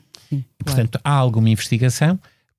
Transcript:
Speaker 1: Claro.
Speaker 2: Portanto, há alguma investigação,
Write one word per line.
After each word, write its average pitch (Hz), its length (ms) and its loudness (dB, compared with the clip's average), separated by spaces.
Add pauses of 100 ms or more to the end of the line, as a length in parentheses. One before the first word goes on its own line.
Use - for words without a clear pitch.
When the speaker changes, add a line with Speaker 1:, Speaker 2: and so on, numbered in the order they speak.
(360)
Speaker 1:
Claro. 131 100 -8 (180)
Speaker 2:
Portanto, 123 400 -2
há 143 60 -2
alguma 120 400 2
investigação, 127 680 0 (400)